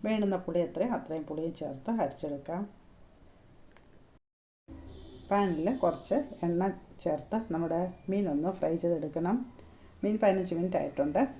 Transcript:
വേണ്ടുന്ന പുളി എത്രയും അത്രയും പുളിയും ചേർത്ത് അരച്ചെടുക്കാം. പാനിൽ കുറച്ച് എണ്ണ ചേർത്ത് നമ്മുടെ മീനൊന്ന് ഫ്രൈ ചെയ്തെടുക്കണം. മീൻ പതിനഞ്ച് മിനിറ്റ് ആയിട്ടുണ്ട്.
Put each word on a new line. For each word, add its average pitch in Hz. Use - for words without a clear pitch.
വേണ്ടുന്ന 208
പുളി 170
എത്രയും 202
അത്രയും 160
പുളിയും 160
ചേർത്ത് 139
അരച്ചെടുക്കാം. 147
പാനിൽ 190
കുറച്ച് 180
എണ്ണ 175
ചേർത്ത് 156
നമ്മുടെ 165
മീനൊന്ന് 175
ഫ്രൈ 165
ചെയ്തെടുക്കണം. 170
മീൻ 208
പതിനഞ്ച് 190
മിനിറ്റ് 180
ആയിട്ടുണ്ട്. 147